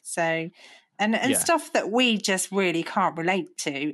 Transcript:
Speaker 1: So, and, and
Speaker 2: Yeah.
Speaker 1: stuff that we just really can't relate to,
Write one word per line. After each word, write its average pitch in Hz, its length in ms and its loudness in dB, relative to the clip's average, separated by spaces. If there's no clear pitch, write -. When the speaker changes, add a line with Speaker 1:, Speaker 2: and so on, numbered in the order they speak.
Speaker 1:
So, 165 460 -2
and, 214 160 2
and 247 180 2
Speaker 2:
Yeah. - 60 2
Speaker 1:
stuff 311 360 0
that 196 160 0
we 233 260 4
just 190 340 -2
really 175 320 0
can't 165 360 0
relate 175 400 -2
to, 143 340 -4